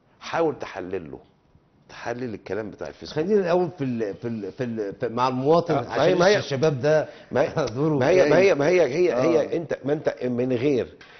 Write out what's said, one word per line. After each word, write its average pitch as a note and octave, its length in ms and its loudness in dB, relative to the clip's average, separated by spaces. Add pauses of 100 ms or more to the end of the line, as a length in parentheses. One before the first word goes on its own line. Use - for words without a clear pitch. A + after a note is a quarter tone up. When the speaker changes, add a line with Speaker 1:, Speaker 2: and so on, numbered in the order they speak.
(200)
Speaker 1:
حاول D#3 380 -2
تحلل F2+ 520 -8
له، B1+ 80 -14 (680)
تحلل A#2+ 460 -10
الكلام G2 360 -8
بتاع - 180 -12
الفيسبوك. D#2+ 360 -14
Speaker 2:
خلينا G3+ 160 2
الاول F3 380 0
في C#3 60 -6
ال-، A2+ 300 -4
في A#2+ 140 -10
ال-، A2 240 -6
في C3 120 -6
ال-، A2 360 -6
في، A#2+ 80 -4
مع A#2+ 200 0
المواطن D3+ 460 2
Speaker 1:
آه، - 60 0
ما A2+ 160 -8
هي، C3 40 0
Speaker 2:
عشان F3 180 4
Speaker 1:
ما F3 80 4
هي G3+ 100 6
Speaker 2:
لسه - 80 0
الشباب C#3 360 0
ده D3 280 2 (240)
Speaker 1:
ما A#2+ 100 2
هي D#3+ 240 -2
Speaker 2:
<laughs> A2 100 -8
دوره D3+ 220 2
Speaker 1:
ما B2+ 100 2
هي، F#3 220 6
ما D3+ 60 6
Speaker 2:
جاي. F#3+ 140 6
Speaker 1:
هي، E3 40 4
ما C#3+ 140 2
هي، F3+ 140 4
هي، D#3 320 2
Speaker 2:
آه. B2 80 0
Speaker 1:
هي D#3 340 2
انت، D#3 280 -6
ما C#3 80 -2
انت D3+ 220 -2 (100)
من B2+ 280 -2
غير A#2 440 -2 (240)